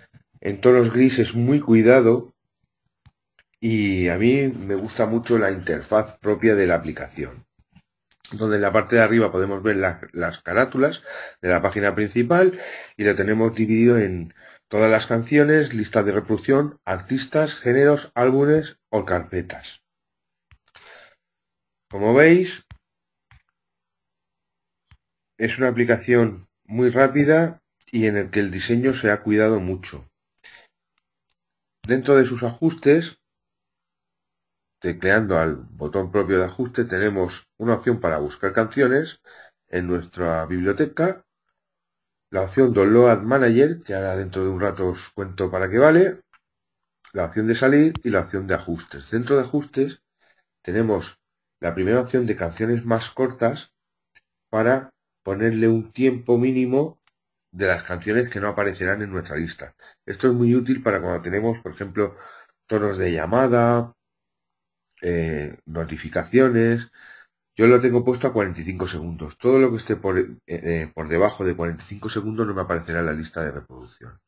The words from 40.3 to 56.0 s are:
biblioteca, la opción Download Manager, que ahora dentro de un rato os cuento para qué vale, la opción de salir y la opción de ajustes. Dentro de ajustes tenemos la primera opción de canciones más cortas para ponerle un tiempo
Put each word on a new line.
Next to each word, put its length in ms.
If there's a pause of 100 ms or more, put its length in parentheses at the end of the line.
biblioteca, 800 (1040)
la 120
opción 320
Download 480
Manager, 600
que 140
ahora 220
dentro 260
de 60
un 100
rato 300
os 200
cuento 400
para 200
qué 100
vale, 420 (920)
la 120
opción 220
de 80
salir 380 (100)
y 60
la 100
opción 260
de 100
ajustes. 540
Dentro 280
de 60
ajustes 600 (580)
tenemos 600 (400)
la 120
primera 280
opción 240
de 100
canciones 500
más 240
cortas 640 (760)
para 440 (300)
ponerle 460
un 220
tiempo 460